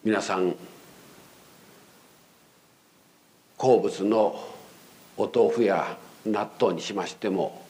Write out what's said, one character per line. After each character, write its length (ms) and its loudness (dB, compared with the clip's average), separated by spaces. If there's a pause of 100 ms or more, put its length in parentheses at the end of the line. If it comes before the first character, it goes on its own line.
皆 180 2
さ 160 -2
ん、 180 0 (3000)
好 220 6
物 240 -2
の 460 2 (680)
お 160 -2
豆 160 4
腐 160 0
や 320 0 (280)
納 240 -2 (100)
豆 140 2
に 80 -8
し 120 -10
ま 120 -4
し 80 -12
て 160 -6
も 400 -4